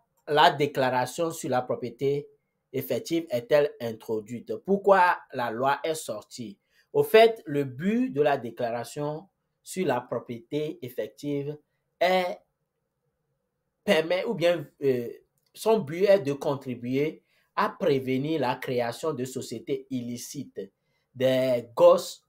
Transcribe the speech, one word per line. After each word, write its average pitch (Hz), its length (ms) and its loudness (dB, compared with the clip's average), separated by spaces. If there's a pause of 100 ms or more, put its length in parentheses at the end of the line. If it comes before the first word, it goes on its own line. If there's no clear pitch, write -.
(280)
la 156 240 6
déclaration 135 800 0
sur 156 180 -8
la 127 120 2
propriété 131 680 -4 (420)
effective 135 580 -4
est-elle 147 520 2
introduite ? 110 760 -8 (100)
Pourquoi 190 520 4 (160)
la 120 180 -4
loi 135 320 -2
est 160 120 -2
sortie ? 107 640 -12 (360)
Au 143 100 4
fait, 226 420 6
le 143 200 -2
but 190 460 -2
de 139 100 0
la 143 160 4
déclaration 123 920 -6 (360)
sur 185 240 -4
la 123 120 2
propriété 127 840 -8
effective 143 720 -6 (420)
est, 180 380 0 (1500)
permet, 180 420 2
ou 233 80 -2
bien, 170 340 0 (160)
euh, 123 240 0 (460)
son 220 260 0
but 165 240 -4
est 196 160 6
de 139 140 -2
contribuer 135 920 -4 (320)
à 208 140 2
prévenir 143 720 0
la 123 160 0
création 123 560 -4
de 127 100 -6
sociétés 131 680 -8
illicites, 120 680 -10 (560)
des 127 580 0
ghost, 175 560 6